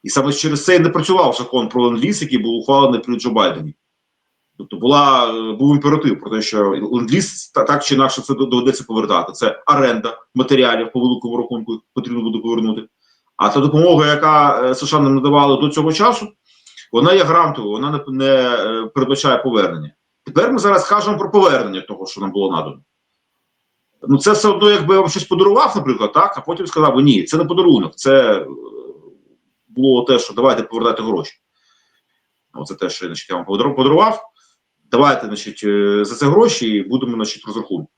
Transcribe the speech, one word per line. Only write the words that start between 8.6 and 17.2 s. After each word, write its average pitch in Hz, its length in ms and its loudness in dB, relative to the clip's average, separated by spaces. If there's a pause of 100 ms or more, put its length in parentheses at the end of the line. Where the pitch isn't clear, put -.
повертати. 104 480 -4
Це - 340 -4
оренда 120 520 0 (160)
матеріалів 123 580 2
по 127 80 -2
великому 120 360 -2
рахунку, 117 440 -6 (140)
потрібно 120 280 -6
буде 113 160 -4
повернути. 113 500 -4 (480)
А 101 120 0
та 139 120 0
допомога, 151 460 4
яка, 147 560 2
е, 127 120 0
С 139 120 -8
Ш 147 100 -2
А 147 40 2
нам 135 140 2
надавали 139 460 2
до 147 80 0
цього 151 240 -2
часу, 214 360 0 (640)
вона 139 200 4
є 190 120 4